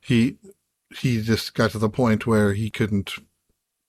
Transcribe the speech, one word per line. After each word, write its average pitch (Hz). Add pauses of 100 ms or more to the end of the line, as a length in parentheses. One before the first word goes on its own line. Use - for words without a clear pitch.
he, 120 (600)
he 120
just 110
got 113
to 110
the 107
point 110
where 107
he 107
couldn't 101 (760)